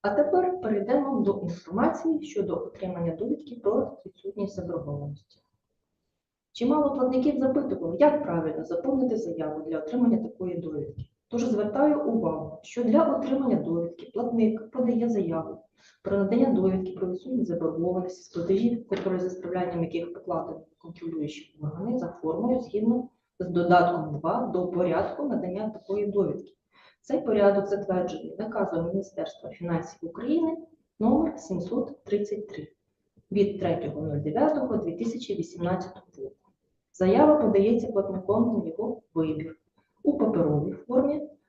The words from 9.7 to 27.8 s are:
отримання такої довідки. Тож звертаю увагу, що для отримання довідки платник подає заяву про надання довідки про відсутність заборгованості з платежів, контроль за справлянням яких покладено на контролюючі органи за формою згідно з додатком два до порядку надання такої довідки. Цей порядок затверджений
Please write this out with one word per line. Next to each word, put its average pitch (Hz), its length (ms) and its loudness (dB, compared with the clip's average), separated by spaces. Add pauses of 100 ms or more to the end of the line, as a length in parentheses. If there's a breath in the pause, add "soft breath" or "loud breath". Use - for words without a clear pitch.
отримання 233 380 2
такої 175 400 -6
довідки. 151 480 -8 (220)
Тож 233 160 -2
звертаю 240 600 2
увагу, 160 600 -2
що 240 200 -6
для 277 200 6
отримання 269 520 0
довідки 170 580 -4
платник 226 580 0
подає 233 380 0
заяву 165 480 -2 (440 soft breath)
про 196 160 -2
надання 233 320 4
довідки 190 420 2
про - 160 -4
відсутність 202 400 -2
заборгованості 170 760 -2
з - 40 -20
платежів, 196 600 0
контроль 185 320 -2
за 180 100 -2
справлянням 175 540 -4
яких 170 300 -4
покладено 165 440 -6
на - 200 -20
контролюючі - 840 -10
органи 190 380 -4
за 170 80 -4
формою 190 520 0
згідно 233 500 0 (300)
з 175 80 -4
додатком 170 720 4
два 202 340 0
до 180 140 0
порядку 175 560 0
надання 202 460 -4
такої 208 380 -4
довідки. 196 460 -2 (520 soft breath)
Цей 262 160 -2
порядок 202 460 4
затверджений - 720 -2